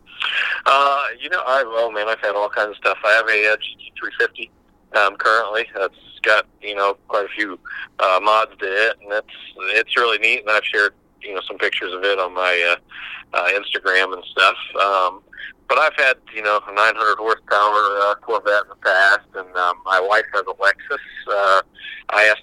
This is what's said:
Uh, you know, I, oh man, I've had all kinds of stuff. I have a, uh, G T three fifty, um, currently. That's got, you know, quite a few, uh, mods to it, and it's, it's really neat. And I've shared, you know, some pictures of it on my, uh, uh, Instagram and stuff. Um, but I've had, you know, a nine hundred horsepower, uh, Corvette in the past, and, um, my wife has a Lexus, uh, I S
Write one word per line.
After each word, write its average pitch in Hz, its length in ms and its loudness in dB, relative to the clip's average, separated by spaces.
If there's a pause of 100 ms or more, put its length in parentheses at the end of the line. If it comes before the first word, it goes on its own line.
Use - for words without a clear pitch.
(640)
Uh, 139 440 2 (120)
you 143 80 -12
know, 175 200 -4
I, 131 180 2
oh 113 260 -2
man, 107 160 -4
I've 110 120 -2
had 104 160 -2
all 104 120 0
kinds 104 220 -2
of 101 60 -12
stuff. - 280 -4
I 107 100 2
have 110 140 4
a, 107 260 2
uh, 107 40 0
G - 220 -10
T - 200 -20
three - 200 -10
fifty, - 320 -4 (440)
um, 98 200 2
currently. 110 580 0
That's 98 220 -4 (260)
got, 107 240 2 (160)
you 104 140 -8
know, 98 180 2 (140)
quite 104 180 0
a - 40 -10
few, 101 300 -6 (380)
uh, 92 240 4
mods 107 380 2
to 101 60 -8
it, 104 360 0
and 101 100 -12
it's, 107 160 -4 (460)
it's 110 240 0
really 117 220 2
neat. 113 220 0
And 104 100 -4
I've 107 120 2
shared, 104 300 0 (300)
you 101 100 -12
know, 92 140 -8
some 101 100 -12
pictures 95 340 -4
of 92 120 -8
it 98 160 0
on 90 160 -4
my, 87 400 0 (580)
uh, - 20 -4
uh, 87 140 0
Instagram 95 640 0
and 90 120 -10
stuff. 98 300 2 (240)
Um, 95 440 0 (440)
but 131 120 2
I've 156 160 2
had, 135 220 2 (180)
you 110 80 -8
know, 104 240 2
a 104 40 -12
nine 107 240 4
hundred 107 220 0
horsepower, 104 840 2
uh, 101 180 2
Corvette 104 420 0
in 98 60 -20
the 101 60 -20
past, 98 580 2
and, 92 220 -12
um, 90 280 -2
my 92 160 2
wife 104 260 2 (100)
has 98 80 -2
a 92 100 -8
Lexus, 101 460 -2 (340)
uh, 98 280 4 (500)
I 104 140 6
S 107 180 4